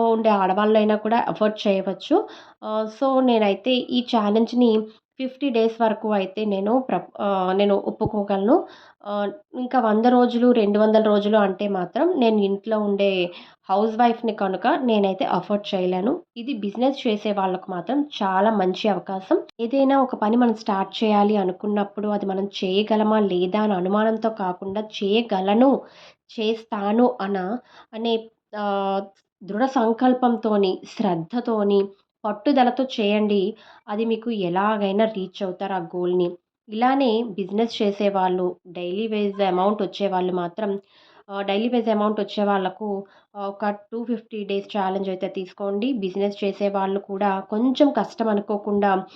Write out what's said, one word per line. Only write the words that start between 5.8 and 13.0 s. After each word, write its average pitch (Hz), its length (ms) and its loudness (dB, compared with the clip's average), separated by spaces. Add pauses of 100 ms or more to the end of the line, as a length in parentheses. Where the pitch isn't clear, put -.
అయితే 196 340 -2
నేను 196 260 0 (100)
ప్ర-, 208 160 -2 (220)
ఆహ్, 190 340 0
నేను 202 200 4 (120)
ఒప్పుకోగలను. 208 720 0 (480)
ఆహ్, 202 240 -4 (280)
ఇంకా 254 240 -2
వంద 220 280 2
రోజులు, 247 440 4
రెండు 208 260 2
వందల 220 260 4
రోజులు 208 340 2
అంటే 202 320 0
మాత్రం 196 360 -2 (100)
నేను 226 260 2
ఇంట్లో 202 380 -2
ఉండే 202 280 0 (560)